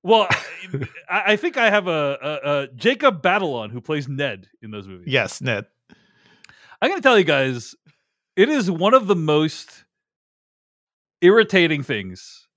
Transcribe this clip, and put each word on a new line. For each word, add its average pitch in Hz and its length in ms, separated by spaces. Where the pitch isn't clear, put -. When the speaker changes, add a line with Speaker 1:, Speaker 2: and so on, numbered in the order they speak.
Speaker 1:
well, 208 280
<laughs> 170 800
I, 202 240
I - 20
think 311 220
I 233 120
have 196 180
a, 147 300
a, 143 80
a 139 240
Jacob 233 460
Batalon 151 500
who 120 100
plays 147 260
Ned 131 400
in 110 100
those 101 160
movies. 90 200
Speaker 2:
Yes, 123 340
Ned. 110 240
Speaker 1:
I 240 60
gotta 302 140
tell 254 160
you 185 80
guys, 131 500
it 208 120
is 226 220
one 185 220
of 240 140
the 196 80
most 156 680
irritating 175 600
things 95 720